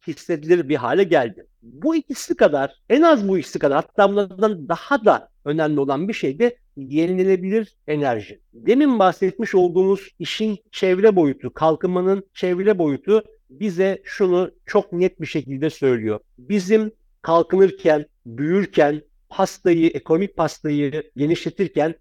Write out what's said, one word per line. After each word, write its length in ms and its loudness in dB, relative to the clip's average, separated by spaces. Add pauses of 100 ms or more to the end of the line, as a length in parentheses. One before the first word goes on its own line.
hissedilir 640 -2
bir 80 0
hale 280 0
geldi. 420 -2 (160)
Bu 340 -4
ikisi 400 -8
kadar, 380 2 (140)
en 140 4
az 260 4
bu 100 0
ikisi 200 -8
kadar, 180 2
hatta 340 2
bunlardan 580 -2
daha 360 -4
da 240 4 (160)
önemli 360 0
olan 280 -2
bir 40 -6
şey 260 -4
de 180 0 (200)
yenilenebilir 1000 -2 (100)
enerji. 540 -4 (120)
Demin 460 2
bahsetmiş 560 0
olduğumuz 540 0 (100)
işin 400 -6 (140)
çevre 440 2
boyutu, 380 0
kalkınmanın 680 0 (100)
çevre 440 0
boyutu 460 0 (260)
bize 540 -2
şunu 460 0 (160)
çok 260 -2
net 280 -2
bir 60 -8
şekilde 440 -6
söylüyor. 500 -2 (180)
Bizim 540 0 (300)
kalkınırken, 840 2 (200)
büyürken, 760 0 (260)
pastayı, 600 0
ekonomik 480 -2
pastayı 680 -4 (140)
genişletirken 840 -2